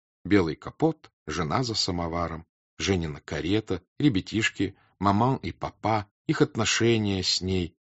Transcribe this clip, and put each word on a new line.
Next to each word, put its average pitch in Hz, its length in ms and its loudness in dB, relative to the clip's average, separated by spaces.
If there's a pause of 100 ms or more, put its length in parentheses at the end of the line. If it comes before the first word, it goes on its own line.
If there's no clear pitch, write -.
(240)
Белый 87 320 2
капот, - 540 -2 (160)
жена 82 360 -2
за 117 120 -4
самоваром, 85 720 -4 (320)
Женина 80 420 -2
карета, 85 640 -2 (160)
ребятишки, 101 760 0 (240)
маман 104 360 4
и - 140 -8
папа, - 560 -4 (220)
их 151 140 2
отношения 107 800 2
с - 180 0
ней 92 340 -2 (100)